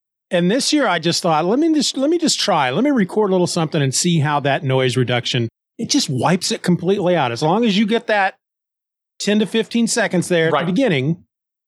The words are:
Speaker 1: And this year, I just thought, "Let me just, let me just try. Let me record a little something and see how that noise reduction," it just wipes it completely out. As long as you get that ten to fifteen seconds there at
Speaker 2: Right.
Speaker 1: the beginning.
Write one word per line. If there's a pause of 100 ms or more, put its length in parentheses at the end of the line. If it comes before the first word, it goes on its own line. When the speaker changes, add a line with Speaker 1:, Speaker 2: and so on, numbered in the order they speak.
(300)
Speaker 1:
And
this
year,
I
just
thought,
"Let
me
just,
let
me
just
try.
Let
me
record
a
little
something
and
see
how
that
noise
reduction," (300)
it
just
wipes
it
completely
out.
As
long
as
you
get
that (840)
ten
to
fifteen
seconds
there
at
Speaker 2:
Right.
Speaker 1:
the
beginning. (440)